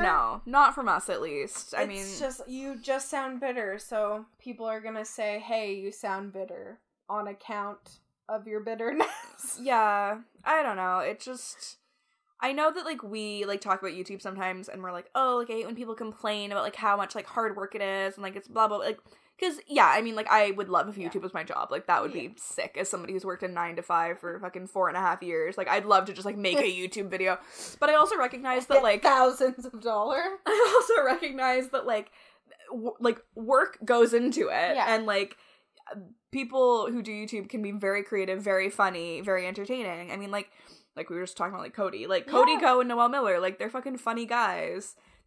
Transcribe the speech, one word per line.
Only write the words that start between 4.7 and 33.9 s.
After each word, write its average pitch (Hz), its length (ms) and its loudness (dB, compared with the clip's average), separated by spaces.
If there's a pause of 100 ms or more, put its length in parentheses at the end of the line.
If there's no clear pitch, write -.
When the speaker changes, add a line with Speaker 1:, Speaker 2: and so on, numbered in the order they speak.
Speaker 2:
gonna 220 240 -8
say, 208 320 -4
"Hey, 220 340 -4
you 196 180 -6
sound 196 440 -6
bitter," 196 440 -12 (300)
on 208 180 -4
account 208 760 -10 (280)
of 214 180 -6
your 214 140 -6
bitterness. 226 480 -2 (240)
<laughs> - 260 -10
Speaker 1:
Yeah, 214 600 2 (260)
I 311 180 4
don't 220 140 -2
know. 185 220 0
It 185 220 -4
just, - 580 -14 (640)
I 269 80 0
know 302 200 2
that, 330 120 -8
like, 302 200 -6
we, 208 400 -6
like, 202 160 -4
talk 196 200 0
about 185 140 -6
YouTube 185 260 -10
sometimes, 190 480 -6
and 190 140 -12
we're 185 100 -8
like, 175 220 -10
"Oh, 254 240 2
like, 240 120 -4
I 220 40 -6
hate 226 120 -4
when 226 100 -10
people 226 180 -8
complain 214 580 -6
about, 202 120 -2
like, 208 120 -6
how 208 200 2
much, 196 180 -4
like, 208 120 -8
hard 220 300 -4
work 196 200 -8
it 208 60 -6
is, 196 320 -2
and, 202 80 -16
like, 190 140 -8
it's 196 120 -16
blah, 220 200 4
blah, 208 100 -2
blah," - 80 -4
like, 214 120 -2 (420)
'cause, 349 280 0
yeah, 254 180 8
I 165 160 6
mean, 226 140 -6
like, 214 120 2
I 208 240 6
would 196 160 -6
love 180 200 2
if 208 100 -10
Speaker 2:
Yeah. 185 100 -6
Speaker 1:
YouTube 190 140 -6
was 185 120 -8
my 160 100 -6
job. - 260 -4
Like, 160 160 -4
that 165 160 4
would 147 120 -4
Speaker 2:
Yeah. 143 160 -8
Speaker 1:
be - 60 -20
sick - 400 -8
as 185 140 -4
somebody 180 220 -6
who's 190 120 -4
worked 185 200 -6
a 180 40 -4
nine-to-five 170 720 -2
for 175 220 -10
fucking 185 280 -10
four 185 200 2
and 160 80 -2
a 185 40 -2
half 180 220 0
years. 170 340 -2
Like, 190 120 -2
I'd 202 160 2
love 196 220 6
to 196 60 -6
just, 190 140 -8
like, 208 100 -4
make 196 220 2
a 277 40 6
Speaker 2:
<laughs> 185 180 0
Speaker 1:
YouTube 190 300 -6
video. 185 280 0 (400)
But 294 120 4
I 302 40 6
also 311 220 6
recognize 254 500 -2
that, 277 80 6
Speaker 2:
Get 269 80 10
Speaker 1:
like, 214 220 4
Speaker 2:
thousands 254 600 6
of 233 160 -14
dollars. 240 580 0
Speaker 1:
<laughs> - 80 -14
I 415 280 6
also 453 300 6
recognize 262 640 0
that, 254 160 -2
like, 214 240 -2 (600)
w-, 233 280 -6
like, 233 220 2 (160)
work 262 480 2
goes 233 300 6